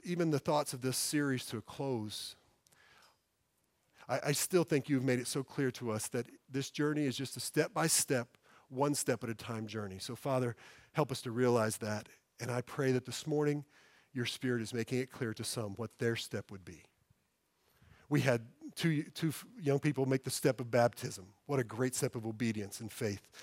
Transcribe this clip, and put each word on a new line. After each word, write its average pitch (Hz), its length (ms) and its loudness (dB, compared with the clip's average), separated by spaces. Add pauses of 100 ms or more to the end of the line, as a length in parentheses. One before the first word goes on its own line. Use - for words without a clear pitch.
even 175 280 0
the 143 80 4
thoughts 147 340 0
of 127 80 -8
this 127 160 -2
series 143 480 0
to 117 140 -6
a - 20 -8
close, 117 760 -6 (1700)
I, 131 200 0
I 147 40 4
still 170 320 4
think 143 240 2
you've 135 160 2
made 127 140 4
it 120 80 -4
so 139 180 -2
clear 135 280 -2
to 120 180 -6
us 107 180 -2
that 120 160 -2 (260)
this 135 200 -4
journey 151 340 0
is 127 140 0
just 135 180 -6
a 127 40 -10
step-by-step, 151 960 2 (320)
one 139 240 2
step - 300 0
at 117 40 -4
a 113 60 -2
time 110 320 -6
journey. 101 320 -6
So, 117 180 -8
Father, 127 400 0 (360)
help 143 200 2
us - 80 -6
to 127 100 -6
realize 117 460 4
that. 107 320 -4 (320)
And 117 100 -4
I 123 120 -2
pray 135 300 0
that 127 120 2
this - 220 -8
morning 147 400 0 (480)
your 123 100 -2
Spirit 120 380 0
is 107 100 -8
making 123 280 0
it 131 120 -6
clear 113 220 -4
to 113 100 -8
some 104 300 -4
what 110 240 -6
their 117 180 2
step - 340 -8
would 95 140 -14
be. 85 200 -16 (1200)
We 143 140 4
had 120 180 4 (340)
two, 160 280 2 (120)
two 165 140 -2
f-, - 160 -6 (160)
young 143 200 2
people 135 260 2
make 135 180 2
the 131 60 -6
step - 300 2
of 120 100 -8
baptism. 113 560 2 (180)
What 143 160 0
a 120 40 2
great 117 300 -2
step - 200 -2
of 117 120 -6
obedience 110 540 -2
and 110 100 -10
faith. 104 380 -4 (140)